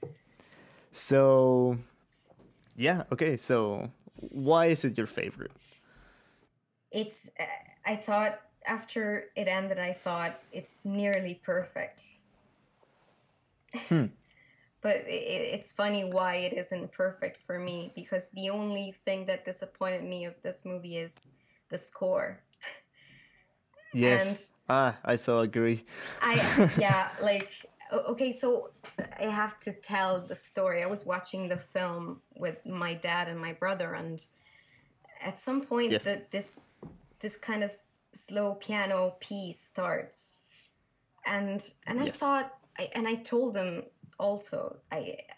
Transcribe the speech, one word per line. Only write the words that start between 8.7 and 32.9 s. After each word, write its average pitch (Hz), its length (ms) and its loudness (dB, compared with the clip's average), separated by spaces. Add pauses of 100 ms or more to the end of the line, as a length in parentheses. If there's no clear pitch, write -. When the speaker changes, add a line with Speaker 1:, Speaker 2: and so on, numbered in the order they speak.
Speaker 2:
it - 120 -2
ended, 190 320 0
I 180 140 -2
thought, 170 480 -4 (100)
"It's - 340 -12
nearly 196 500 0
perfect." - 640 -4 (1900)
Speaker 1:
Hmm. 156 200 6
Speaker 2:
<laughs> - 60 -16 (680)
But 208 140 4 (120)
i-, - 180 -4 (100)
i-, - 200 -2
it's - 180 -8
funny 202 320 0
why 180 300 2
it 180 180 -2
isn't 180 400 -6
perfect 185 520 -2
for 180 140 -6
me, 180 360 -8
because 180 340 -4
the 190 200 -6
only 202 440 -4 (100)
thing 190 220 -2
that 185 180 -2
disappointed 185 640 -6
me 175 180 -6
of 170 180 -10
this 180 220 -8
movie 175 340 -8
is - 360 -10 (340)
the - 100 -8
score. - 640 -2 (1500)
Speaker 1:
Yes. 120 320 6
Speaker 2:
And - 220 -2 (220)
Speaker 1:
Ah, 131 340 4
I 120 140 4
so 117 220 2
agree. 113 440 2 (380)
Speaker 2:
I, 233 520 6
Speaker 1:
<laughs> - 60 -4
Speaker 2:
yeah, 190 300 4 (120)
like, 202 300 2 (400)
o-, - 220 0
okay, 254 180 0
so 247 380 0 (500)
I - 40 -4
have 214 420 -2
to 196 80 -6
tell 190 520 0
the 180 100 -10
story. 185 460 0
I 175 40 0
was 202 200 -4
watching 185 440 -4
the 180 80 -2
film 175 640 -6 (160)
with 165 280 -6
my 175 280 -4